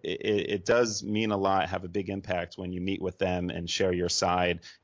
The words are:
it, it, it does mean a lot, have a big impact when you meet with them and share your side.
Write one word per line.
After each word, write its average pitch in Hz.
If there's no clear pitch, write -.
it, -
it, 104
it 92
does 117
mean 107
a 101
lot, 95
have 92
a 92
big 92
impact 95
when 90
you 90
meet 95
with 92
them 90
and 85
share 95
your 87
side. 87